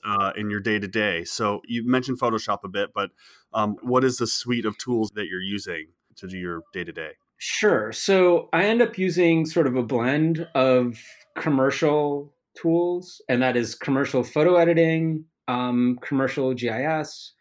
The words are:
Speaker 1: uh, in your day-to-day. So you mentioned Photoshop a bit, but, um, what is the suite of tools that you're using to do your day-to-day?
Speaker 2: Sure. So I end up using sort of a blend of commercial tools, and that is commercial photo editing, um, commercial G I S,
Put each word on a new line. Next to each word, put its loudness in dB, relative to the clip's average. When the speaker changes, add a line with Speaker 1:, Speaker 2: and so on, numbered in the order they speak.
Speaker 1:
uh, -2
in -4
your -2
day-to-day. -2
So -4
you -4
mentioned 0
Photoshop -2
a -10
bit, -4
but, -4
um, -2
what 2
is 2
the -2
suite -4
of -4
tools -2
that -6
you're -8
using -8
to -14
do -10
your -6
day-to-day? -10
Speaker 2:
Sure. 0
So 2
I 2
end 4
up 0
using 2
sort 2
of 0
a 2
blend 0
of 2
commercial 0
tools, -2
and 2
that 2
is -2
commercial 0
photo 4
editing, 2
um, 0
commercial 0
G -4
I -2
S, -10